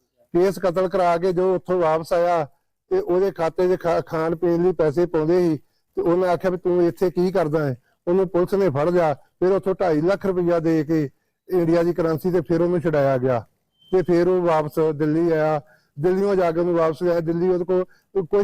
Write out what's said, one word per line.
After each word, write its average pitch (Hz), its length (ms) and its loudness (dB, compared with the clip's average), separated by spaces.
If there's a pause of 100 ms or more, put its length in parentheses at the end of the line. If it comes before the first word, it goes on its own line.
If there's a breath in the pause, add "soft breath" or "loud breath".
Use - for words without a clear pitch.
(180)
ਕੇਸ 185 420 -2
ਕਤਲ 185 300 0
ਕਰਾ 175 280 0
ਕੇ 185 160 -2
ਜੋ 180 220 0
ਉੱਥੋਂ 180 240 -4
ਵਾਪਸ 160 340 0
ਆਇਆ 170 340 0 (420)
ਤੇ 185 100 0
ਉਹਦੇ 185 320 0
ਖਾਤੇ 180 440 0
'ਚ 175 40 -12
ਖਾ-, 170 260 0
ਖਾਣ 165 300 -4
ਪੀਣ 170 280 0
ਲਈ 185 80 2
ਪੈਸੇ 160 340 0
ਪਾਉਂਦੇ 170 340 0
ਸੀ 165 180 0 (380)
ਤੇ 381 60 -4
ਉਹਨੇ 180 260 2
ਆਖਿਆ 175 240 0
ਵੀ, 180 60 -6
"ਤੂੰ 175 260 0
ਇੱਥੇ 170 280 0
ਕੀ 180 200 0
ਕਰਦਾ 156 340 0
ਹੈ?" 131 120 -4 (300)
ਉਹਨੂੰ 180 220 0
ਪੁਲਿਸ 175 240 0
ਨੇ 190 160 2
ਫੜ 143 200 0
ਲਿਆ। 170 240 2
ਫਿਰ - 380 -4
ਉੱਥੋਂ 190 300 0
ਢਾਈ 160 200 2
ਲੱਖ 190 240 -2
ਰੁਪਇਆ 175 340 0
ਦੇ 160 240 0
ਕੇ 151 260 -2 (400)
ਇੰਡੀਆ 170 340 2
ਦੀ 170 100 0
ਕਰੰਸੀ 165 380 -2
ਤੇ 175 100 0
ਫਿਰ 165 200 -2
ਉਹਨੂੰ 175 200 0
ਛੁਡਾਇਆ 139 360 0
ਗਿਆ 123 300 -2 (440)
ਤੇ 185 100 2
ਫਿਰ 175 260 2
ਉਹ 185 140 2
ਵਾਪਸ 156 380 0 (160)
ਦਿੱਲੀ 156 360 0
ਆਇਆ। 156 300 0 (380 soft breath)
ਦਿੱਲੀੋਂ 190 360 0
ਜਾ 175 160 2
ਕੇ 165 80 -2
ਉਹਨੂੰ 175 160 0
ਵਾਪਸ 160 280 0
ਲਿਆਇਆ। 175 160 2
ਦਿੱਲੀ 170 300 -2
ਉਹਦੇ 175 160 0
ਕੋਲ 185 200 0 (400 soft breath)
ਕੋਈ 202 180 0